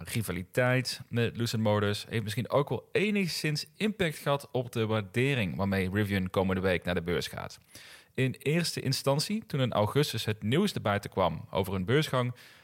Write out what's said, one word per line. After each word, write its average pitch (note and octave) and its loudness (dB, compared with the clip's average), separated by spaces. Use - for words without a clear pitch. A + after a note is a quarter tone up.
rivaliteit B2 0
met A2+ 0
Lucid A#2 -2
Motors G#2 2
heeft A2+ -2
misschien G#2+ -4
ook C#3+ 2
wel A#2+ -6
enigszins F3+ 0
impact F#3+ -2
gehad C#3+ -2
op A#2+ -2
de A2+ 0
waardering G#2+ 0
waarmee G2 0
Rivian G2 0
komende F#2+ 2
week F#2 2
naar F2 0
de F2 0
beurs E2 -2
gaat. - -10
In B2+ 0
eerste D#3+ -2
instantie, D3 0
toen C#3 -2
in B2 0
augustus D3 2
het G#2+ -2
nieuws D3+ 2
naar G2+ -6
buiten G2+ 0
kwam E2 2
over F#2 0
hun F#2+ -2
beursgang, B2 2